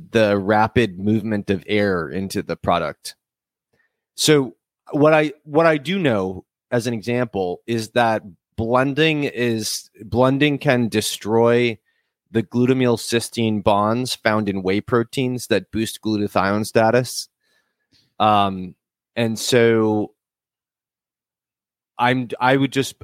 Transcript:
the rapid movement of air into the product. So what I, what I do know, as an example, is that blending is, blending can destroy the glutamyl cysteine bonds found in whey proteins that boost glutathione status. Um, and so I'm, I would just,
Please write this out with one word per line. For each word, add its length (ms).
the 280
rapid 600
movement 520
of 160
air 420
into 340
the 140
product. 600
So 420
what 240
I, 180
what 220
I 120
do 200
know, 460
as 160
an 80
example, 720
is 240
that 320
blending 680
is, 640
blending 560
can 300
destroy 880
the 120
glutamyl 560
cysteine 640
bonds 520
found 340
in 140
whey 180
proteins 680
that 220
boost 300
glutathione 640
status. 600
Um, 560
and 220
so 720
I'm, 300
I 160
would 160
just, 320